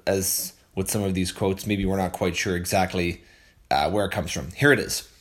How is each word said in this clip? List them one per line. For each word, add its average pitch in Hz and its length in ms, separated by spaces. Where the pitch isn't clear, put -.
as - 480
with 95 160
some 107 120
of 98 100
these 92 200
quotes, 95 340
maybe 101 180
we're 95 140
not 92 140
quite 90 220
sure 92 220
exactly, 87 640
uh, 73 200
where 101 160
it - 40
comes - 200
from. 73 220
Here 143 200
it 117 60
is. - 240